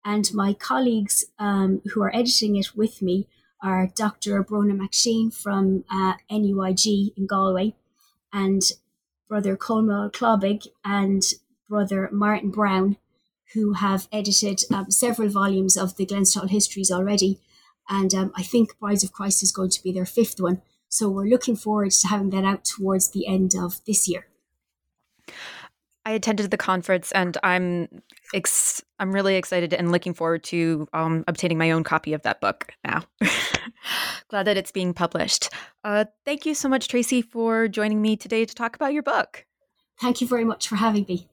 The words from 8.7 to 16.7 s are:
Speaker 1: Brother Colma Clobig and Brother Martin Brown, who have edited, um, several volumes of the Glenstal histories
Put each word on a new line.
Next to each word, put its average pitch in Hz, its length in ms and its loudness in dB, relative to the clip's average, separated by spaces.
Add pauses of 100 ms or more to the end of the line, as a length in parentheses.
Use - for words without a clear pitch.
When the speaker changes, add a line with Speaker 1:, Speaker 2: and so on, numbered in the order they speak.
Speaker 1:
Brother 202 260 -2
Colma 208 580 0
Clobig 208 540 2 (160)
and 196 400 2 (460)
Brother 196 420 0
Martin 208 400 0
Brown, 196 460 2 (560)
who 208 200 2
have 196 380 0
edited, 202 500 0 (120)
um, 196 180 -2
several 226 380 2
volumes 196 480 2
of 190 180 -2
the 190 100 -2
Glenstal 190 440 0
histories 196 420 0